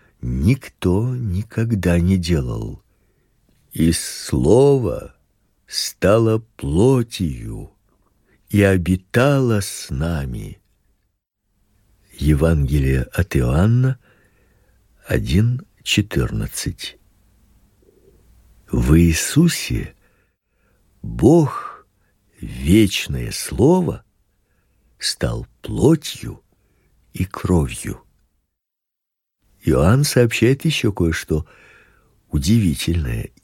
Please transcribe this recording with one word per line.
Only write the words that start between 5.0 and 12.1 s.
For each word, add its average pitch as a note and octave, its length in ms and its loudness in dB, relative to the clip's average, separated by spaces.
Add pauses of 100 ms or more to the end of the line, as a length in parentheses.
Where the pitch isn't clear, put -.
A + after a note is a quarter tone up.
стало A2 720 0 (180)
плотью E2 1120 -2 (800)
и G2+ 140 2
обитало G#2 960 2
с - 300 -10
нами». C2 680 -6 (1600)